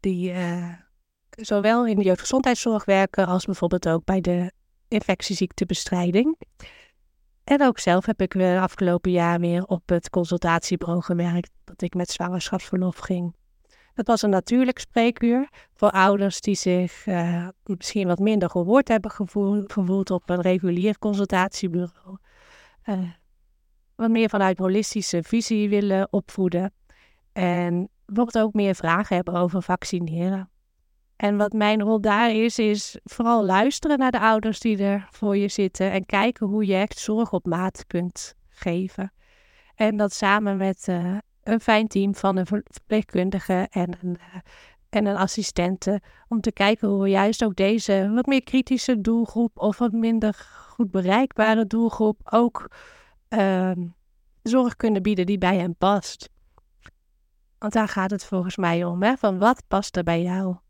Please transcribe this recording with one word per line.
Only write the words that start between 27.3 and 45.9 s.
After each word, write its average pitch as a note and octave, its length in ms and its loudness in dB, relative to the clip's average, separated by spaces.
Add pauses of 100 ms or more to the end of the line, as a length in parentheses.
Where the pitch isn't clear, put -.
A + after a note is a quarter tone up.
En F3 560 -2 (180)
bijvoorbeeld A3+ 380 0
ook G#3+ 100 -4
meer G3+ 200 2
vragen F3+ 420 0
hebben F3 180 -2
over F3+ 280 0
vaccineren. F3+ 880 -4 (680)
En G#3 200 0
wat G#3 160 0
mijn G#3+ 300 2
rol G#3+ 180 2
daar G#3+ 300 2
is, A3 280 0
is G#3+ 460 -2
vooral A#3 400 0
luisteren B3 540 2
naar C4 120 2
de A#3+ 100 0
ouders A3 400 0
die G#3+ 180 0
er G3 320 -2
voor G3+ 260 -2
je G3+ 120 0
zitten F#3+ 420 -2
en F#3+ 160 -4
kijken G#3+ 400 -2
hoe G#3 200 0
je F#3+ 80 0
echt G3 240 -2
zorg A3 340 -2
op F3+ 140 -2
maat F3+ 400 -4
kunt - 480 -6 (140)
geven. F#3 640 -6 (640)
En G#3+ 220 0
dat G#3 160 0
samen G3+ 440 2
met, F#3+ 320 -2
eh, F3+ 280 -2 (260)
een A3 180 0
fijn A3 280 2
team G3 260 0
van F#3+ 220 0
een F#3 100 0
ver-, G#3 180 -4
verpleegkundige F#3+ 1080 -2
en F3 320 -4
een, F3+ 140 -6
eh, F3+ 240 -20 (480)
en G#3 180 0
een G3+ 100 0
assistente, F#3+ 840 -2 (280)